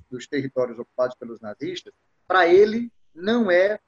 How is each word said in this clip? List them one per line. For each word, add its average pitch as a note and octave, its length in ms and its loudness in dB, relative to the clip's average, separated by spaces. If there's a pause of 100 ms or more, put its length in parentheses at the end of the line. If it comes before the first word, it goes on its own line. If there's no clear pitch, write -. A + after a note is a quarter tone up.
dos B2 200 -14
territórios B2+ 500 -4
ocupados B2+ 380 -6
pelos A#2 240 -16
nazistas, A2+ 520 -14 (360)
pra F3+ 180 4
ele G#3+ 460 4 (200)
não G#3 380 -2
é F#3+ 380 2